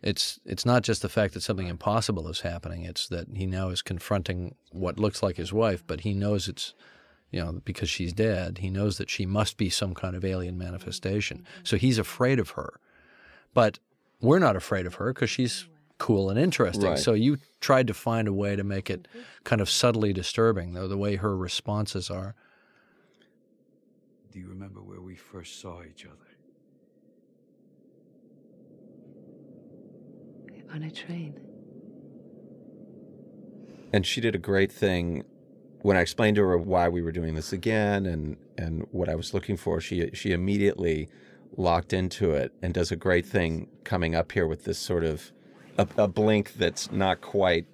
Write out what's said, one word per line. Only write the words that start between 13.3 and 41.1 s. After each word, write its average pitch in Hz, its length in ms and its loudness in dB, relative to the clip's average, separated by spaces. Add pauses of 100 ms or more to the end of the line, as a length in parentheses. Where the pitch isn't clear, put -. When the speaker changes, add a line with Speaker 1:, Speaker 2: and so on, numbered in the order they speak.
Speaker 1:
But 113 260 4 (420)
we're 143 180 6
not 127 180 6
afraid 92 280 -2
of 87 100 -8
her 120 180 -2
'cause 117 160 0
she's - 380 -2 (300)
cool 98 320 2
and 101 100 2
interesting. 101 520 2
Speaker 2:
Right. 69 80 2
Speaker 1:
So 110 140 4
you 127 240 4 (240)
tried 131 260 6
to 107 60 -2
find 113 340 0
a 101 60 0
way 101 220 0
to 98 80 -2
make 98 260 -4
it 90 180 -6 (360)
kind 110 180 2
of 95 80 0
subtly 110 440 4
disturbing, 95 600 0
though, 92 160 -6
the 98 80 -2
way 101 200 0
her 101 200 0
responses 101 720 -4
are. 95 240 -8 (2000)
Speaker 3:
Do 95 80 -14
you 92 80 -14
remember 98 340 -16
where 95 200 -16
we 90 140 -16
first - 460 -16
saw 87 220 -12
each 76 220 -20
other? 73 100 -20 (4000)
Speaker 4:
On 156 100 -8
a 156 80 -10
train. 165 480 -12 (2500)
Speaker 2:
And 98 120 0
she - 140 -4
did 113 160 0
a 92 40 -2
great 98 320 2
thing 87 520 0 (580)
when 98 140 6
I 90 60 6
explained 107 340 4
to 104 80 6
her 90 140 6
why 87 320 4
we 87 120 -2
were 82 120 -2
doing 80 220 -2
this 80 180 -4
again 104 520 2
and, 78 320 -4 (200)
and 80 340 -4
what 87 160 0
I 80 80 0
was - 180 -6
looking 101 220 -2
for. 85 240 0
She, 85 340 -2
she - 200 -2
immediately 90 760 2 (480)